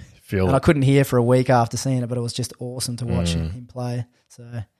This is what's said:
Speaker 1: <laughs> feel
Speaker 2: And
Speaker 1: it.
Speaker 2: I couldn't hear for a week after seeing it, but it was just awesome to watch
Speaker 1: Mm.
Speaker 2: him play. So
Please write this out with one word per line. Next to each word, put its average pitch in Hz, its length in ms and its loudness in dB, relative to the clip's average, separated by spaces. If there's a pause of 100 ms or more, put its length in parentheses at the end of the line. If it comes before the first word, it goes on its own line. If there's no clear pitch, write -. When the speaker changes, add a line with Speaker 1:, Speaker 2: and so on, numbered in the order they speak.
Speaker 1:
<laughs> - 180 -20
feel 95 240 0
Speaker 2:
And 90 80 2
Speaker 1:
it. - 20 4
Speaker 2:
I 135 40 2
couldn't 151 220 4
hear 139 220 6
for 131 140 0
a 120 40 4
week 127 280 2
after 120 260 2
seeing 127 260 -2
it, 120 60 -4
but 123 80 -6
it 120 60 -4
was 117 120 -6
just - 240 -6
awesome 123 400 -8
to 123 80 -6
watch 85 280 0
Speaker 1:
Mm. 82 180 -4
Speaker 2:
him 120 140 -14
play. 123 400 -8 (220)
So 120 340 -14 (180)